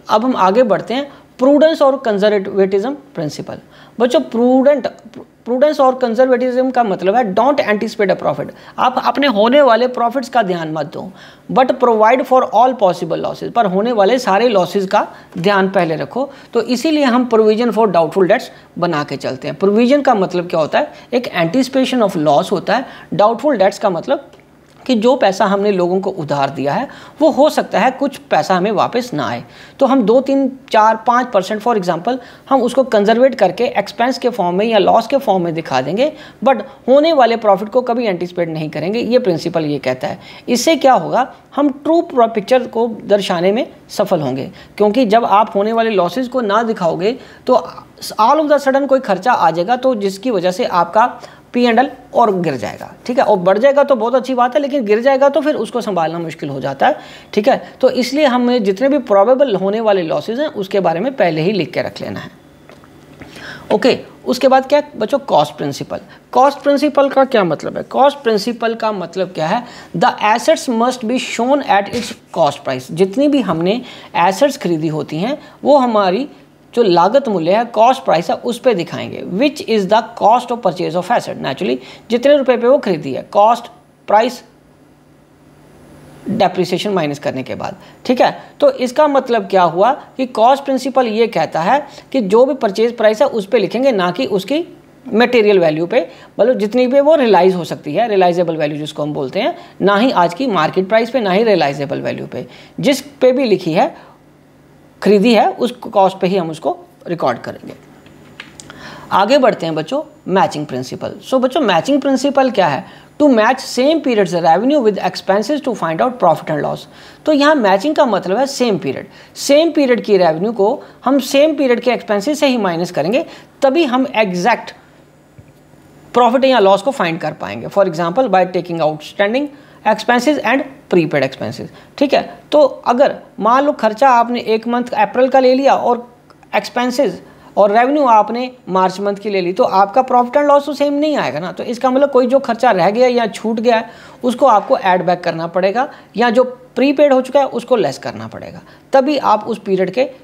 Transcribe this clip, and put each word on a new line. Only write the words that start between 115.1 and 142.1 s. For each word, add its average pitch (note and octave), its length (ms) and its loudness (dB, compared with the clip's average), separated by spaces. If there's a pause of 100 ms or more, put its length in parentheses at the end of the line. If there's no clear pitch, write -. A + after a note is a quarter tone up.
to A#3+ 100 -4
find D#3+ 260 -4
out B3 120 0 (120)
profit D#3+ 260 0
and D3+ 120 -2
loss। D3 160 -6 (480)
तो D4+ 60 2
यहाँ D4 220 4
matching C#4+ 400 2
का D#4 100 4
मतलब G3 320 0
है C4+ 100 0
same A#3+ 320 -2
period, - 280 -8 (280)
Same D4+ 380 2
period B3 320 2
की G#3 120 2
revenue F3 360 2
को A3 300 0 (220)
हम C4+ 140 2
same C#4+ 380 2
period B3 240 0
के B3 100 0
एक्सपेंसेस G#3+ 500 -2
से D4 60 2
ही B3+ 100 2
minus F3 340 -2
करेंगे, G#3+ 360 -2 (360)
तभी C#4 220 2
हम B3+ 220 0 (100)
exact G3+ 580 -2 (1400)
profit B3 300 4
या C4 140 4
loss G3 240 4
को C#4 80 -2
find E3 300 -4
कर D#3 120 -6
पाएंगे। A#2 340 -10
For G3 180 2
example, F3 440 -2
by F#3 180 2
taking F3 320 -6
outstanding G3+ 680 -2 (420)
expenses A#3+ 560 0
and B3 180 0 (320)
prepaid D#3 280 2
expenses। - 440 -8 (320)
ठीक C#4+ 160 2
है, - 240 -2 (140)
तो - 340 2
अगर B3 300 2 (240)
मान B3 240 2
लो D4 80 0
खर्चा A3 360 2
आपने A#3+ 320 2
एक A3 280 -2
month A#3+ 160 -2
April A#3+ 440 0
का C4 120 4
ले B3+ 140 4
लिया C4 200 4
और A#3 420 -2 (400)
expenses B3 680 -2 (340)
और G3+ 160 4
revenue C4+ 320 2
आपने A#3 460 2 (180)
March F#3 320 0
month G3+ 160 -2
की G3+ 140 -8
ले G3 100 0
ली, F3+ 120 -2
तो B3 120 0
आपका G3 400 2
profit B3 320 0
and D4 140 2
loss C#4+ 160 4
तो D4+ 60 -6
same C#4+ 220 -2
नहीं D4 220 0
आएगा C#3+ 220 -4
ना। E3+ 140 -8
तो G#3+ 120 -10
इसका A#3+ 260 -2
मतलब C#4 200 2